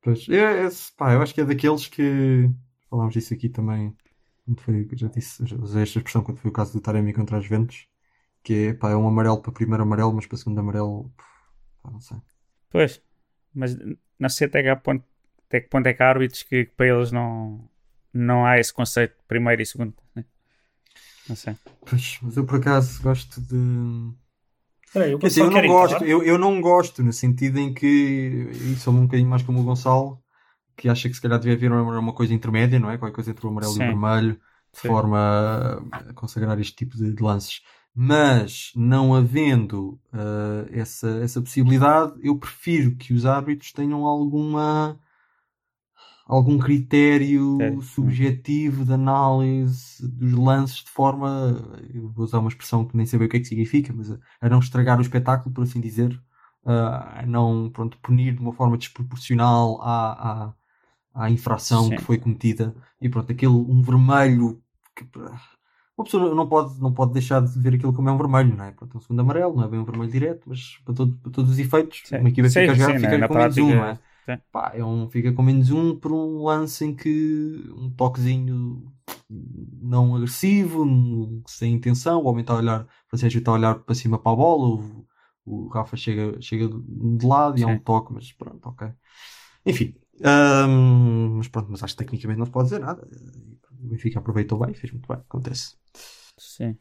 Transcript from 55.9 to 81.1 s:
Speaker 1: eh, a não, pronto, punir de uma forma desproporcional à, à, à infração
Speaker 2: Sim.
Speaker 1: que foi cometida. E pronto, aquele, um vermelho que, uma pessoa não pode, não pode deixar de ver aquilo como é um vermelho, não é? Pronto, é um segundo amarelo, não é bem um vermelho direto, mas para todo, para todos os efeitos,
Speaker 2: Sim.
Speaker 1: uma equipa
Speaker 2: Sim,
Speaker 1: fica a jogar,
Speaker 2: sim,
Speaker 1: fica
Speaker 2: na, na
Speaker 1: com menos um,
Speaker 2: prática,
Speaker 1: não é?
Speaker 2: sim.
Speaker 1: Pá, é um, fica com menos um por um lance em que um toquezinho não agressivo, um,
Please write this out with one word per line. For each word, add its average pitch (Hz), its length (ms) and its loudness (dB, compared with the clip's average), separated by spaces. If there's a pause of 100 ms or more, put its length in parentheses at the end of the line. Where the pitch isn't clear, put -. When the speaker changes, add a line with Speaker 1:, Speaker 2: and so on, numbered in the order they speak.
Speaker 1:
eh, 120 60 -2
a 117 560 -4
não, 117 420 0
pronto, 117 320 -8
punir 127 340 2
de 123 40 -10
uma 120 140 -6
forma 117 240 0
desproporcional 120 1040 0
à, 110 720 -4 (600)
à, 117 120 -6
à 110 40 0
infração 113 600 0
Speaker 2:
Sim. 113 80 -2
Speaker 1:
que - 60 -10
foi 117 140 0
cometida. 113 560 -2 (280)
E 127 80 -2
pronto, 120 200 -4
aquele, 127 220 2
um 123 300 4
vermelho 127 800 4 (340)
que, 123 100 -18 (920)
uma 220 80 -6
pessoa 180 280 0
não 160 140 0
pode, 139 320 0
não 131 140 0
pode 123 200 0
deixar 131 280 2
de 123 180 0
ver 127 160 4
aquilo 127 180 0
como 135 160 0
é - 20 2
um 135 60 2
vermelho, 131 380 4
não 101 80 -10
é? 98 80 -12
Pronto, - 240 -20
é - 20 -12
um 113 40 -14
segundo 120 180 -4
amarelo, 160 360 2
não 120 100 0
é - 20 -6
bem 113 120 -4
um 113 60 -4
vermelho 113 260 -6
direto, 156 360 -2
mas 127 380 -14
para 123 80 -6
todo, 123 240 0
para - 140 -16
todos 131 200 2
os 131 80 2
efeitos, 156 460 0
Speaker 2:
Sim. - 120 -6
Speaker 1:
uma 120 120 4
equipa 123 200 4
Speaker 2:
Sim, 151 120 4
Speaker 1:
fica 170 100 6
a 131 40 4
jogar, 135 180 6
Speaker 2:
sim, 135 60 0
Speaker 1:
fica 110 120 2
Speaker 2:
na, 151 60 4
na 113 100 2
Speaker 1:
com - 80 0
menos 120 220 4
um, 147 100 6
Speaker 2:
prática, 139 80 6
Speaker 1:
não 110 100 4
é? 113 100 -4
Speaker 2:
sim. - 460 -12 (100)
Speaker 1:
Pá, - 220 -6
é 117 100 -6
um, 113 260 -4
fica 123 240 0
com 123 100 0
menos 131 280 6
um 160 240 2
por 151 160 -6
um 156 320 -2
lance 156 420 -2
em 147 100 -4
que 156 800 -2
um 127 160 -10
toquezinho 127 1000 -2 (380)
não 123 840 -2
agressivo, 165 720 0
um, 117 600 0